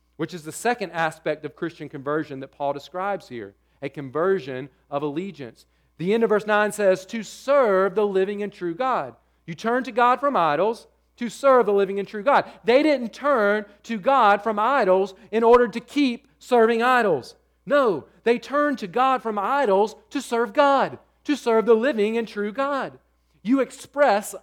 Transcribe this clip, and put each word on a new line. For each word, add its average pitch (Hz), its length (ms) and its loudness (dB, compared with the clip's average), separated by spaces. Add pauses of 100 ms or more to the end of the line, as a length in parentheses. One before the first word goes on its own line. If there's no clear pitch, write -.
(180)
which 160 160 -8
is 165 100 -14
the 156 80 -14
second 233 400 -4
aspect 156 540 -6
of 143 100 -12
Christian 160 320 -10
conversion 147 540 -6
that 131 100 -16
Paul 139 220 -6
describes 185 560 -8
here, 107 260 -12 (260)
a 139 60 -8
conversion 143 800 -4 (220)
of 143 120 -4
allegiance. 147 640 -10 (340)
The 180 140 0
end 226 120 2
of 208 40 2
verse 208 160 0
nine 208 280 0
says, 190 340 2
"To 226 160 -8
serve 202 720 2
the 208 100 2
living 202 380 -2
and 202 80 -8
true 170 240 -8
God." 180 400 -4 (300)
You 170 80 -10
turn 233 320 -4
to 254 80 -12
God 247 260 2
from 285 160 -2
idols 175 520 0 (280)
to 240 140 -8
serve 254 360 4
the 202 80 0
living 196 260 0
and 190 80 -6
true 214 160 -10
God. 233 220 4 (200)
They 254 180 4
didn't 254 300 0
turn 214 520 0 (180)
to 226 140 -8
God 208 440 4
from 214 180 -4
idols 202 540 2 (180)
in 226 120 0
order 240 240 6
to 233 120 -8
keep 269 480 -2 (120)
serving 226 420 2
idols. 226 540 0 (320)
No, 226 380 0 (180)
they 233 160 2
turned 285 400 -2
to 214 80 -10
God 247 340 0
from 220 160 -6
idols 208 580 0 (140)
to 285 100 -6
serve 233 340 -4
God, 277 440 2 (280)
to 294 100 0
serve 226 320 0
the 233 80 6
living 220 420 0
and 233 100 -4
true 208 240 -6
God. 254 460 -6 (460)
You 254 160 2
express 240 840 0